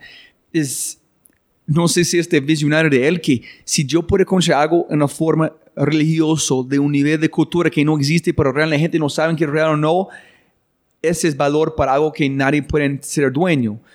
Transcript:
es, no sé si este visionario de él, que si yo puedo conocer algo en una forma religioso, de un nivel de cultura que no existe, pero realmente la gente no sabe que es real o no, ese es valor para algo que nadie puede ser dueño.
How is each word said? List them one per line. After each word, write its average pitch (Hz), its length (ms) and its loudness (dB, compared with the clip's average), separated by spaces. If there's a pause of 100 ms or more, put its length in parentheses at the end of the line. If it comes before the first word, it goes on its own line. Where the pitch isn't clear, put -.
(540)
es, - 480 -4 (640)
no 170 220 2
sé 175 180 0
si 170 140 0
este 165 200 0
visionario 151 520 2
de 131 160 4
él, 175 120 0
que 131 220 0 (220)
si - 200 -2
yo 160 220 -2
puedo 196 220 2
conocer 170 260 2
algo 156 360 2
en 156 80 0
una 147 100 2
forma 156 460 0 (220)
religioso, 151 880 0
de 135 140 -2
un 143 140 0
nivel 147 280 2
de 156 100 0
cultura 170 420 0
que 147 120 0
no 151 140 0
existe, 151 340 0
pero 139 200 0
realmente 151 260 0
la 147 40 0
gente 165 180 0
no 147 100 -2
sabe 165 260 -2
que 156 100 -2
es 143 40 -2
real 156 220 0
o 151 60 0
no, 165 320 0 (920)
ese 170 280 0
es 143 60 -2
valor 151 400 0
para 135 180 0
algo 151 200 0
que 147 160 0
nadie 139 320 0
puede 139 400 -2
ser 139 300 -2
dueño. 131 480 0 (160)